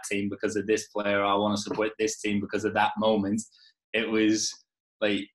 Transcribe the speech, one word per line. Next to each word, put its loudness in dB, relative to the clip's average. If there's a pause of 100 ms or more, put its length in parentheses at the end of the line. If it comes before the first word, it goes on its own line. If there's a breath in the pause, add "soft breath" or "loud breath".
(100)
team -2
because -4
of -2
this 2
player, 0
or 2
I 2
wanna 2
support -2
this -2
team 0
because -4
of 0
that 2
moment." 2 (500 soft breath)
It 0
was, 2 (520)
like, 0